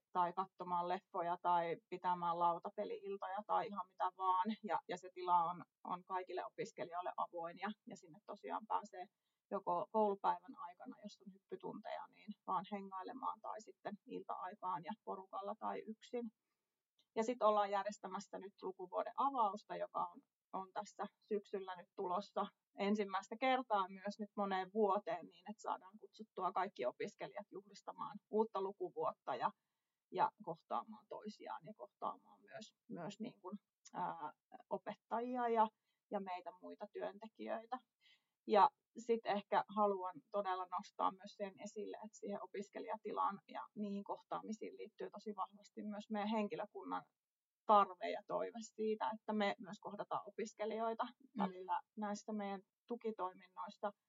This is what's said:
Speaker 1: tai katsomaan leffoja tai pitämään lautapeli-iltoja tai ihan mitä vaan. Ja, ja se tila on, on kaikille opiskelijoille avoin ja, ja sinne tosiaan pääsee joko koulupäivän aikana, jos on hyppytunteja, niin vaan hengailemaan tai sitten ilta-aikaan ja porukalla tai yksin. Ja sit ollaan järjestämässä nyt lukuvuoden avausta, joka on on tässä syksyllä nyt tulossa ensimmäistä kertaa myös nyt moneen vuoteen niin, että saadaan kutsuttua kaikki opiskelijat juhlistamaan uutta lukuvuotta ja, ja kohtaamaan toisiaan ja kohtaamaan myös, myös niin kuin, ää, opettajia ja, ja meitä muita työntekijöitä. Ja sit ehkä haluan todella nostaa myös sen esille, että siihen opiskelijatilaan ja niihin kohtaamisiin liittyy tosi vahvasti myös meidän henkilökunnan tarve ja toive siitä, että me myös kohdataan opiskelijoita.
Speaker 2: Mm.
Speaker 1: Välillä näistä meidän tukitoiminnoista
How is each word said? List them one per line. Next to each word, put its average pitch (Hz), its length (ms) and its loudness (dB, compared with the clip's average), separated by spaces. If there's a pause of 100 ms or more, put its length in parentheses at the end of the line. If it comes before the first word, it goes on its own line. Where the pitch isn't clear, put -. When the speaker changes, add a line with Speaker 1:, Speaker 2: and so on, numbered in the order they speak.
(120)
Speaker 1:
tai 175 200 4
katsomaan 180 560 0
leffoja 180 540 0
tai 170 340 4 (120)
pitämään 175 500 0
lautapeli-iltoja 190 1080 0
tai 185 200 2
ihan 190 240 -6
mitä 185 280 -2
vaan. 185 300 4 (140)
Ja, 175 260 0
ja 170 100 -2
se 185 160 -10
tila 175 300 6
on, 170 200 -2 (200)
on 180 200 -4
kaikille 185 400 -4
opiskelijoille 170 720 -6
avoin 170 420 -4
ja, 190 120 -4 (160)
ja 214 100 -12
sinne 170 300 -20
tosiaan 208 400 -8
pääsee - 400 -4 (440)
joko 175 400 0
koulupäivän 202 680 2
aikana, - 460 -12
jos 214 240 -14
on 196 80 -14
hyppytunteja, - 720 -8
niin - 260 -16 (140)
vaan 185 260 2
hengailemaan 196 680 -6
tai - 200 -6
sitten - 340 -10 (120)
ilta-aikaan 185 800 -6
ja 190 80 -6 (120)
porukalla 196 540 -6
tai 202 280 -4
yksin. 226 460 -6 (840)
Ja 220 100 4
sit 247 180 2
ollaan 208 280 6
järjestämässä 196 680 -2
nyt 190 240 -12
lukuvuoden 185 540 -4
avausta, 220 600 2
joka 175 300 -2
on 175 140 -14 (320)
on 190 200 -6
tässä 202 340 -6 (220)
syksyllä 190 480 -4
nyt 180 200 -14
tulossa 196 500 2 (320)
ensimmäistä 202 580 4
kertaa 247 520 6
myös 196 300 -6
nyt 214 180 -4
moneen 196 380 2
vuoteen 190 520 4
niin, - 240 -14
että 214 120 -12
saadaan 190 380 -4
kutsuttua - 520 -4
kaikki 196 340 0
opiskelijat 208 640 -4
juhlistamaan 196 680 -10 (120)
uutta 214 320 2
lukuvuotta 170 720 -2
ja, 139 160 0 (600)
ja 180 200 2 (120)
kohtaamaan - 640 -6
toisiaan - 580 -10
ja 214 100 -12
kohtaamaan - 640 -8
myös, - 340 -16 (140)
myös 175 320 -8
niin 233 200 -8
kuin, 269 180 -10 (360)
ää, 165 380 -4 (380)
opettajia 233 760 -2
ja, 220 200 6 (420)
ja 208 100 0
meitä 180 300 -4 (120)
muita 175 300 -10
työntekijöitä. 220 840 -6 (680)
Ja 202 240 10 (280)
sit 226 280 2
ehkä 202 380 2 (120)
haluan 196 380 4 (160)
todella 185 400 0
nostaa 180 420 0
myös 190 240 -16
sen 196 160 -6 (120)
esille, 202 320 -8
että - 220 -16
siihen 202 240 -6
opiskelijatilaan 196 1040 -4
ja - 260 -10
niihin 202 300 -4
kohtaamisiin 196 720 -8
liittyy 190 340 -10
tosi 208 260 -10
vahvasti 202 460 -10
myös 208 280 -8
meidän 208 180 -2
henkilökunnan 208 760 -2 (600)
tarve 190 440 8
ja 185 160 -4
toive 175 340 0
siitä, 220 540 0
että 220 180 -4
me 208 260 4
myös 190 220 -12
kohdataan - 460 -4
opiskelijoita. 220 800 -2
Speaker 2:
Mm. - 380 -6
Speaker 1:
Välillä 185 380 -2 (160)
näistä 208 360 -4
meidän 202 280 -2 (260)
tukitoiminnoista 202 1080 -4 (160)